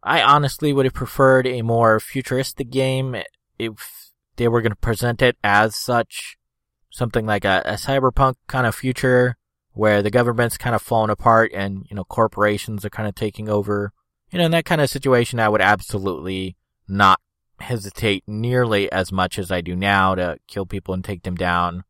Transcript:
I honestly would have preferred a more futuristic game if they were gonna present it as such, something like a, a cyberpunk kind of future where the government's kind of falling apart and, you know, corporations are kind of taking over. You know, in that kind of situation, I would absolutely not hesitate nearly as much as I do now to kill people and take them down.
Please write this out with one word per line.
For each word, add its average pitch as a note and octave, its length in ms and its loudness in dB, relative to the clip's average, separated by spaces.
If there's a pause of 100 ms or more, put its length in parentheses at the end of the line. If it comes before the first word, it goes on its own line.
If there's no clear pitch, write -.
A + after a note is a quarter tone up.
I C#3+ 180 2
honestly C#3+ 520 2
would C3+ 120 2
have B2+ 80 0
preferred C3 540 2
a B2+ 140 -4
more A2+ 380 4
futuristic C3 680 -6
game C3 460 -2 (420)
if - 540 -12 (240)
they A#2+ 120 0
were A#2 140 2
gonna A2 140 0
present A#2+ 460 -2
it B2 220 2
as G#2 320 2
such, - 600 -4 (520)
something A2+ 360 -4
like G#2 200 -2
a, F#2+ 200 2
a F#2 80 -4
cyberpunk C3 640 0 (120)
kind B2+ 200 -2
of G#2+ 80 -2
future B2 600 2 (360)
where G#2 280 2
the G2+ 100 0
government's A#2+ 460 2
kind A#2+ 180 -4
of G#2+ 60 -2
falling A2 280 0
apart A2+ 440 4
and, G2 360 -6
you G#2 60 -14
know, G2 80 -8
corporations G#2 800 -2
are G#2 60 -6
kind G#2+ 180 -8
of G2+ 80 -8
taking G#2+ 320 -8
over. G#2 460 -2 (380)
You F3+ 80 -6
know, F3 60 2
in D#3+ 60 0
that E3 140 0
kind D#3+ 160 0
of C3+ 80 2
situation, B2 500 2
I A2 80 2
would G#2+ 140 2
absolutely F#2+ 960 -2 (300)
not G2 340 4 (380)
hesitate G2+ 680 -4
nearly A2 680 0
as F#2+ 200 -2
much F#2 260 -2
as F#2 140 -6
I F2+ 100 -2
do F2 140 -6
now F#2+ 400 2
to F2+ 320 -4
kill G2 180 -8
people F#2 300 -8
and F#2 100 -8
take F#2 160 -10
them F2+ 140 -6
down. F2 540 -2